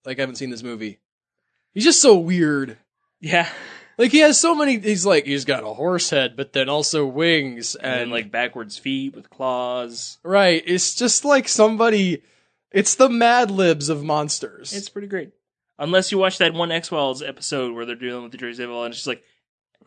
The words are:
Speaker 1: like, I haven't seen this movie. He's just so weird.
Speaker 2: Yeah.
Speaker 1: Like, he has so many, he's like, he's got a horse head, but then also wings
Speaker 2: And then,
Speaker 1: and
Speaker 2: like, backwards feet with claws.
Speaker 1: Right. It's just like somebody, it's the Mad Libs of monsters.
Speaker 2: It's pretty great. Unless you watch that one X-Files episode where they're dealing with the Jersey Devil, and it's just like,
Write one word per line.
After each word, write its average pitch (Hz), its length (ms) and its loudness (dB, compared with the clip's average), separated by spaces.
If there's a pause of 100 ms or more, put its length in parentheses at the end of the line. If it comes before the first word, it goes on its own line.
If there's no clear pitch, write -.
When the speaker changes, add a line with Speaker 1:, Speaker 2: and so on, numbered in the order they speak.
Speaker 1:
like, 131 140 -8
I 135 40 -4
haven't 131 140 -6
seen 131 140 -8
this 117 140 -12
movie. 110 340 -10 (720)
He's 214 120 -2
just 339 180 4
so 240 140 8
weird. 151 640 0 (420)
Speaker 2:
Yeah. 170 280 0 (500)
Speaker 1:
Like, 240 120 2
he 294 100 6
has 302 200 6
so 339 140 2
many, 285 240 0
he's 202 260 -2
like, 170 220 4
he's 139 180 -4
got 127 200 -2
a 107 100 -10
horse 170 360 -2
head, 131 240 0
but 135 200 -8
then 131 160 0
also 147 360 0
wings 135 680 -2
Speaker 2:
And - 180 -10
then, 123 120 -2
Speaker 1:
and 120 60 -6
Speaker 2:
like, 113 220 -6
backwards 117 460 -6
feet 135 360 -6
with - 140 -20
claws. 123 960 -6
Speaker 1:
Right. 180 420 4
It's 180 280 -2
just - 320 0
like 285 200 4
somebody, 214 760 2 (500)
it's - 220 2
the 262 160 6
Mad 233 400 4
Libs 165 400 2
of 147 120 -4
monsters. 151 720 -6
Speaker 2:
It's 196 160 -10
pretty 202 200 -12
great. 185 220 -8 (480)
Unless 180 320 2
you 202 80 0
watch 190 200 2
that 165 160 2
one 165 180 -2
X-Files 147 500 -2
episode 131 520 -6
where 117 100 -10
they're 120 100 -8
dealing 123 280 -10
with 117 100 -18
the 123 60 -18
Jersey 120 240 -10
Devil, 120 200 -8
and 120 100 -8
it's 113 60 -12
just - 80 -12
like, 120 160 -8 (640)